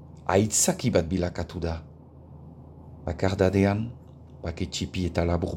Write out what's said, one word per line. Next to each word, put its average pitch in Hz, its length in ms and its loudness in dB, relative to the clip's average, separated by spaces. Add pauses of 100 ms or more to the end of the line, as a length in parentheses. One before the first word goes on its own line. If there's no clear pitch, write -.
(260)
aitzaki 110 640 2
bat 85 180 2
bilakatu 87 500 -2
da. 82 220 -4 (1200)
Bakardadean, 98 840 2 (520)
bake 87 240 -6
txipi 90 460 -4
eta 85 140 0
labur 85 320 0